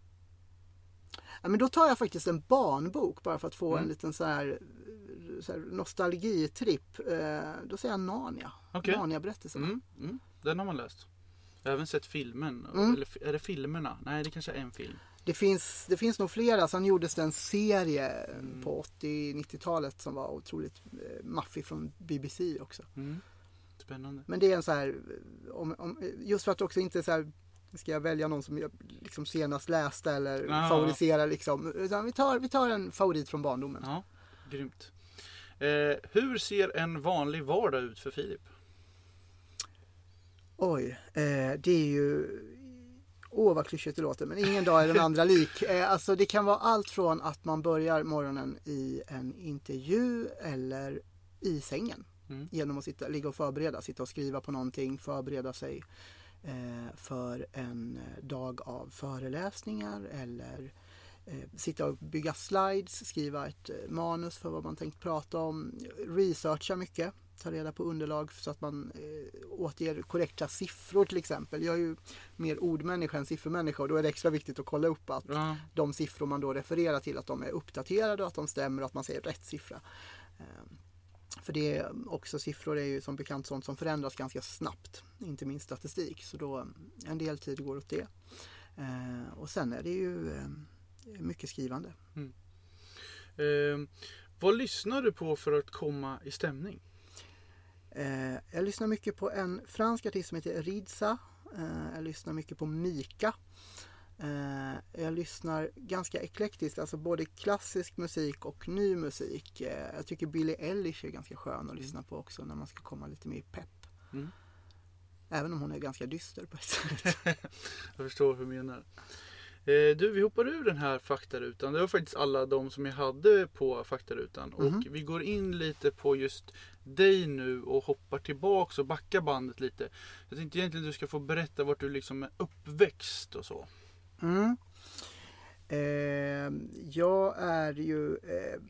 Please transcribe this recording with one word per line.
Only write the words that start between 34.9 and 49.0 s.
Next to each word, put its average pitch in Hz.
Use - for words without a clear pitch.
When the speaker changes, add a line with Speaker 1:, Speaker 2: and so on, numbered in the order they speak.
Speaker 2:
Eh, 147
hur 247
ser 202
en 165
vanlig 156
vardag 147
ut 117
för -
Filip? -
Speaker 1:
Oj, 139
eh, 151
det 143
är 160
ju, 143
åh, 214
vad 156
klyschigt 156
det 165
låter, 147
men 165
ingen 196
dag 165
är 156
den 165
andra 160
lik. 175
Speaker 2:
<laughs> -
Speaker 1:
Eh, 185
alltså, 190
det 202
kan 208
vara 202
allt 220
från 165
att 151
man 156
börjar 160
morgonen 139
i 135